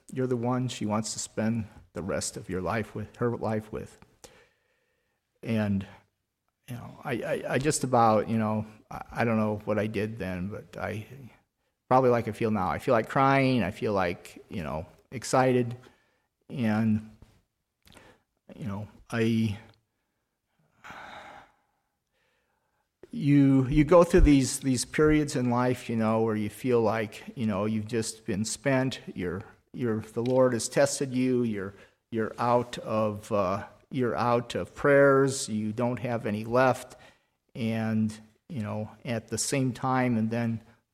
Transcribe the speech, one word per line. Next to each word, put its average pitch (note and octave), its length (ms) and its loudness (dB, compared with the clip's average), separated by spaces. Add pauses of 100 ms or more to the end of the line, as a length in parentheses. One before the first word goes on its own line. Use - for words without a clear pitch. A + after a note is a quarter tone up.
(120)
you're B2+ 140 -4
the B2+ 100 -2
one B2 320 -2
she G#2+ 180 -8
wants G#2+ 260 -2
to - 60 -8
spend A2 480 -2 (260)
the E2+ 100 -8
rest F2+ 340 -4
of A#2 120 -14
your F#2 140 -4
life G#2 320 -4
with, G#2+ 220 -10
her A#2+ 200 -2
life A2 340 -4
with." - 280 -12 (1400)
And, G#2 440 -2 (840)
you B2+ 80 -12
know, A#2+ 280 -16
I, D3 80 -6
I, - 380 -4
I D#3 80 0
just D3 260 0
about, A#2 440 4
you A2+ 100 0
know, G#2+ 260 0 (260)
I, - 120 -12 (100)
I B2 120 -2
don't A#2 120 0
know G#2+ 300 0
what G#2+ 120 0
I G#2 100 -2
did A2 300 -4
then, F#2 300 -6
but - 320 -14
I, G2+ 240 -8 (840)
probably B2+ 220 6
like A#2 180 2
I G#2+ 40 -6
feel A2+ 180 -2
now. F#2+ 200 0
I D2 80 -2
feel - 140 0
like A#2 160 2
crying, C3+ 540 2
I F#2 100 -2
feel A2+ 200 -4
like, F#2 560 -4
you G2 140 -8
know, D#2 240 -8 (240)
excited, B2 680 0 (720)
and, A2 600 0 (1500)
you D3+ 100 -12
know, G2+ 220 -10 (220)
I, A2+ 480 0 (3500)
you, C#3 580 4
you D3+ 160 4
go E3+ 200 8
through F3 180 6
these, C#3 380 6
these C3 260 -2
periods D3+ 500 2
in B2 140 0
life, B2 400 -2
you A#2 60 -2
know, A2+ 260 2
where A2+ 140 0
you G#2 120 -2
feel A#2+ 320 0
like, A2 440 -2 (100)
you A#2+ 120 -4
know, G#2 200 -2
you've A2 220 -4
just A2+ 360 -6
been G#2 200 -4
spent, C3 560 -2 (140)
you're, F2+ 280 -6 (320)
you're, A2+ 260 -2 (140)
the A#2 80 -2
Lord B2+ 320 4
has A2 120 -4
tested C#3 460 0
you, B2+ 300 2
you're, G2+ 320 -4 (360)
you're A2 280 -2
out B2 400 0
of, A2 520 -4
uh, G2 340 0 (260)
you're A#2+ 260 -2
out A#2+ 380 0
of F2+ 200 -6
prayers, C#3 720 4
you G#2+ 260 -4
don't A#2+ 260 -2
have A#2 260 -4
any G#2+ 200 -4
left, A#2+ 520 0 (580)
and, A2 640 -2 (300)
you C#3 140 -8
know, G#2+ 280 -8 (140)
at A#2 240 -6
the A2+ 80 -6
same C3 360 -2
time, B2+ 440 0
and A2 140 0
then A2+ 320 -2 (320)